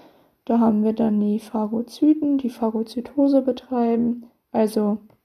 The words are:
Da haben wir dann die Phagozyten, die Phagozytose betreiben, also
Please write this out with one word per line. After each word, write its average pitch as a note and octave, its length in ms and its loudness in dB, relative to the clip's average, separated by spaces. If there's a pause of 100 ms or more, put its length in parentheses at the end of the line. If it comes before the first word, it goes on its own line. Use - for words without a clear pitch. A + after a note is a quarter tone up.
(460)
Da A#3 140 2
haben A3 220 2
wir A3 120 0
dann A3 260 0
die G#3 200 0
Phagozyten, C4+ 1000 0
die C4 100 -4
Phagozytose A#3+ 960 0
betreiben, A#3+ 800 -2 (280)
also G#3+ 460 0 (260)